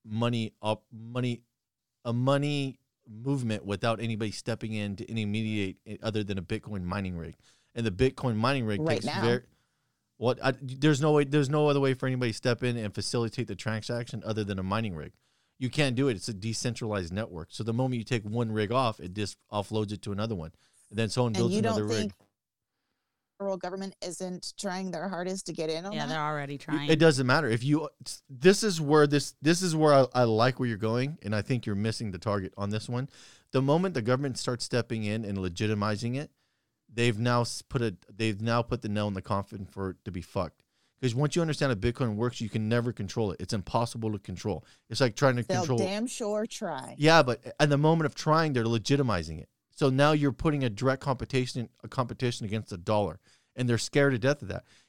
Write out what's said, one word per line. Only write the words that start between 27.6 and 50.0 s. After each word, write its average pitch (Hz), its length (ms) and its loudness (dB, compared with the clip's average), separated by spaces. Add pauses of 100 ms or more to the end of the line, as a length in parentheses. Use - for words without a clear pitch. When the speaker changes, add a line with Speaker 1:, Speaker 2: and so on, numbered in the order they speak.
Speaker 1:
you, 147 260 2 (400)
this 165 340 6
is 175 180 0
where 147 260 8
this, 143 340 0
this 170 200 4
is 170 140 0
where 156 180 8
I, 135 200 10
I 123 100 6
like 117 360 4
where 127 80 0
you're 110 100 -2
going, 120 440 -2
and 104 140 -2
I 104 60 0
think 123 240 -2
you're 104 100 -2
missing 110 360 -2
the 87 80 -6
target 101 380 -2
on 101 140 -2
this 107 180 -4
one. 123 180 -4 (440)
The 131 100 2
moment 165 320 2
the 131 80 -2
government 127 380 0
starts 123 260 -4
stepping 117 380 -2
in 107 220 -2
and 98 120 -4
legitimizing 107 800 -2
it, 151 140 -10 (600)
they've 117 280 2
now 120 220 4
s-, - 200 -4
put 123 220 -2
a, 104 120 0 (200)
they've 110 260 -2
now 117 220 2
put 117 180 -4
the 107 80 -6
nail 104 180 0
in 101 60 -2
the 92 80 -6
coffin 98 440 -4
for 95 260 -6
it - 140 -12
to 95 60 -10
be 90 100 -6
fucked. - 420 -6 (380)
'Cause 120 140 0
once 147 200 0
you 175 60 2
understand 151 300 0
how 113 40 2
Bitcoin 117 400 -2
works, 120 260 -2
you 110 60 -4
can 110 220 -2
never 120 240 0
control 104 380 -2
it. - 100 -6
It's 92 120 -6
impossible 113 580 -2
to 101 80 -4
control. 92 440 -6 (240)
It's 107 140 -2
like 131 140 2
trying 131 220 4
to 123 40 -2
Speaker 2:
They'll 180 200 -2
Speaker 1:
control 135 180 0
Speaker 2:
damn 214 260 0
sure 214 400 -4
try. 147 540 -8
Speaker 1:
Yeah, 156 240 8
but 123 180 0 (180)
at 147 120 6
the 139 80 4
moment 156 260 4
of - 80 -2
trying, 156 400 2
they're 117 120 2
legitimizing 110 760 0
it. - 100 -16 (220)
So 139 180 2
now 143 220 6